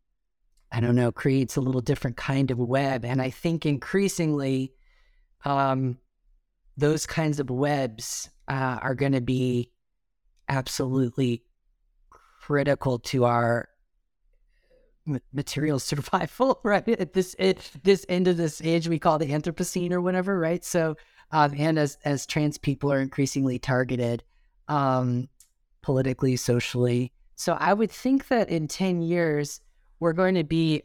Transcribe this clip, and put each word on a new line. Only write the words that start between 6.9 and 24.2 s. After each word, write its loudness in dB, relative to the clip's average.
kinds -2
of -4
webs, -4
uh, -2
are -2
gonna 2
be 0
absolutely 0
critical -2
to 0
our 2
m-, -2
material -2
<laughs> -6
survival, 0
right? 2
At 0
this, 0
at 0
this 4
end 2
of 4
this -2
age 0
we 0
call 2
the -2
Anthropocene -2
or 0
whatever, 0
right? -2
So, 0
um, 4
and 2
as, 0
as -2
trans -2
people -2
are 2
increasingly -2
targeted, 0